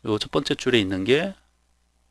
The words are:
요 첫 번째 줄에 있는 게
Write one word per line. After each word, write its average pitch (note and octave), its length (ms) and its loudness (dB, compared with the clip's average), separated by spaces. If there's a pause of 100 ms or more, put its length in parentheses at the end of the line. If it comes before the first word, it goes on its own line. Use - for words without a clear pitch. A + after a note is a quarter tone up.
요 G#2+ 140 0
첫 - 120 -8
번째 D3 240 -2
줄에 B2 240 2
있는 F#2+ 260 0
게 D#3 300 2 (760)